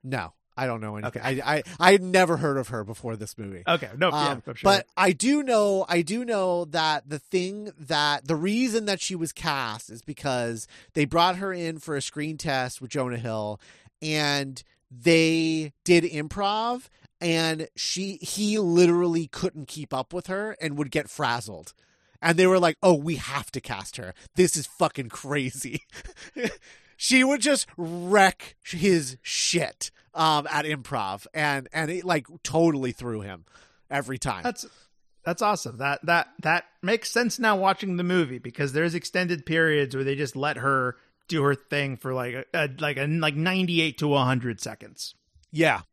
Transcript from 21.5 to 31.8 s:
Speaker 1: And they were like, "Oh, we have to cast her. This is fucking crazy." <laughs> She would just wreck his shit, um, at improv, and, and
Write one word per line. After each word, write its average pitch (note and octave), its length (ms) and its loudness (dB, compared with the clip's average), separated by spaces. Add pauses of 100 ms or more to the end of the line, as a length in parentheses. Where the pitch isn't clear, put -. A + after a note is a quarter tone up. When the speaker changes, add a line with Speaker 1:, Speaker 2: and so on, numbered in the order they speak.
Speaker 1:
And E3 140 4
they F#3 80 8
were F#3 140 6
like, E3 240 2
"Oh, F#3 100 10
we D3+ 220 2
have C#3 360 -6
to C3 100 -6
cast G2 360 -10
her. F#2 160 -12 (220)
This F3+ 200 4
is D3+ 120 -6
fucking C#3+ 420 -2
crazy." C3+ 760 -6 (520)
<laughs> - 60 -8 (560)
She B3+ 260 4
would C4+ 180 2
just C4+ 240 2 (120)
wreck F3+ 880 2
his D#3+ 600 0
shit, - 680 -2 (240)
um, D#3 380 4
at D3+ 140 0
improv, A#2 680 -4
and, C#3+ 400 -2
and D3+ 160 -2